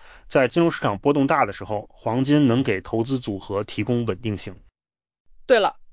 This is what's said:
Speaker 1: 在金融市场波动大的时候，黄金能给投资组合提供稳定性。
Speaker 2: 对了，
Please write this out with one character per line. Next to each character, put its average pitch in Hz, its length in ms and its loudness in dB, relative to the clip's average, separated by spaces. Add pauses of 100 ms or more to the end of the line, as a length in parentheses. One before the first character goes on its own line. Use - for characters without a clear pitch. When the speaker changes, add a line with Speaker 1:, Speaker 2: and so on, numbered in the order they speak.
(280)
Speaker 1:
在 131 220 4
金 - 120 0
融 170 80 4
市 - 120 -6
场 104 160 0
波 143 160 2
动 143 120 2
大 139 200 2
的 101 80 -8
时 - 100 -12
候， 104 260 -8
黄 117 320 -4
金 147 240 4
能 120 160 4
给 107 200 -2
投 113 200 -4
资 131 160 -2
组 107 220 -6
合 98 240 -6
提 107 220 -6
供 120 200 -2
稳 98 140 -4
定 107 160 -4
性。 92 180 -12 (920)
Speaker 2:
对 247 140 4
了， 185 180 0 (140)